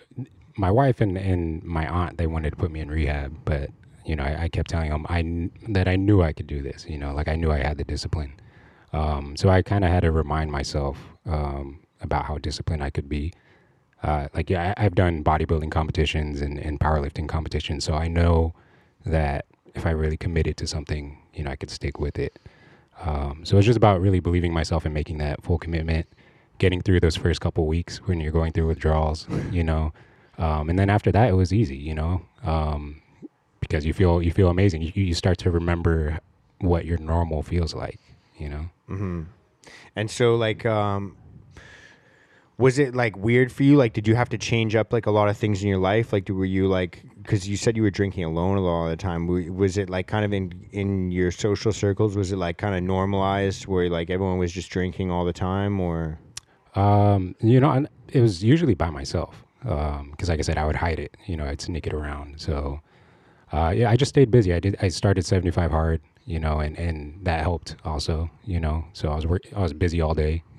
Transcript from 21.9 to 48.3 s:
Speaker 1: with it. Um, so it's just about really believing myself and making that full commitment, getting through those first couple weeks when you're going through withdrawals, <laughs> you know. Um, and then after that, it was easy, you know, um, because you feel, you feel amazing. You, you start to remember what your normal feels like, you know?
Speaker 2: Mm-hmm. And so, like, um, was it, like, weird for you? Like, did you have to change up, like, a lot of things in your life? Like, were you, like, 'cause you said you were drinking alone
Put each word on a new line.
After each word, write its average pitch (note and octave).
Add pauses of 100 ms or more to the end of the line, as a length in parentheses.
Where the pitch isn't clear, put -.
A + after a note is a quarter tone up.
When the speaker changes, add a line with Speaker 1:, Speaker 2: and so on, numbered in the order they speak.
Speaker 1:
with -
it. - (600)
Um, D2
so G2
it's G2
just A#2
about G#2
really F#2+
believing F2
myself D#2+
and D#2
making D2+
that D2
full E2+
commitment, E2 (500)
getting F2+
through F2+
those E2
first E2
couple E2
weeks E2 (100)
when F2
you're D2+
going D#2+
through D#2+
withdrawals, D#2 (120)
<laughs> -
you E2+
know. D#2+ (440)
Um, D#2
and F2+
then G2
after G#2
that, F2+
it F#2
was F#2
easy, F2
you D2+
know, D#2+ (180)
um, D2+ (580)
because -
you E2
feel, F2
you E2+
feel F#2
amazing. F2
You, D#2+
you F#2+
start F2
to F#2
remember E2+ (400)
what E2+
your E2
normal D#2+
feels E2+
like, - (380)
you D2
know? D2+ (240)
Speaker 2:
Mm-hmm. F#2 (720)
And G#2
so, A#2
like, A2
um, G2+ (1400)
was B2
it, C3+
like, A#2+
weird A#2+
for -
you? C#3+
Like, B2+
did G#2
you A2
have A#2+
to A2
change A2+
up, G#2+
like, A2+
a G#2+
lot G#2
of G#2
things G2+
in G2+
your F#2+
life? G#2+
Like, G2
were F#2+
you, F#2+
like, F#2 (200)
'cause G2
you G2+
said A2+
you A2
were G#2
drinking G2
alone E2+